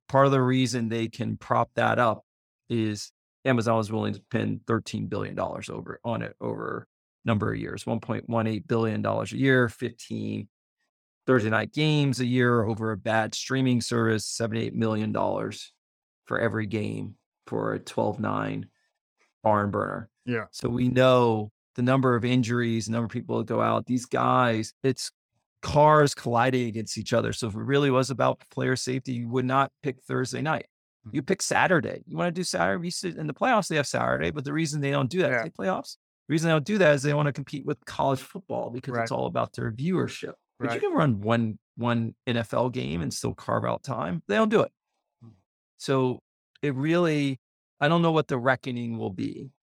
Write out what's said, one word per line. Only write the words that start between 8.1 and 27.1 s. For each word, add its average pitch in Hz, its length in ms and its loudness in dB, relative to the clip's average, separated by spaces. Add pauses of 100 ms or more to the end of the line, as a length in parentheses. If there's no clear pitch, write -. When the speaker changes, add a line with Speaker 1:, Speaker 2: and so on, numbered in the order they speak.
Speaker 1:
one 113 200 0
eight 110 200 -4
billion 113 340 0
dollars 107 300 -2
a 117 60 -8
year, 127 320 4
fifteen 107 760 -8 (800)
Thursday 117 220 4
night 110 240 0
games 147 460 2
a 127 60 0
year 123 380 4
over 110 280 -2
a 107 60 -4
bad 110 380 0
streaming 131 460 0
service, 113 440 0
seven, 113 320 -4
eight 113 160 -4
million 110 380 0
dollars 104 600 -2 (540)
for - 140 -4
every 110 260 -2
game 104 500 -6 (300)
for 110 280 -4
a 104 60 -6
twelve 110 400 -2
nine 107 480 -4 (760)
barn 104 280 4
burner. 98 380 -4 (160)
Speaker 2:
Yeah. 117 260 -4
Speaker 1:
So - 160 -6
we 123 220 2
know 123 600 4 (240)
the 123 80 -2
number 131 320 4
of 117 100 0
injuries, 120 600 0
the 113 60 -4
number 117 120 -2
of - 60 -8
people 117 260 -4
that 113 100 -4
go 113 140 0
out, 113 240 0
these 123 200 -2
guys, 123 680 0 (100)
it's - 280 -2 (500)
cars 147 520 6
colliding 123 540 2
against 110 300 -6
each 110 160 -4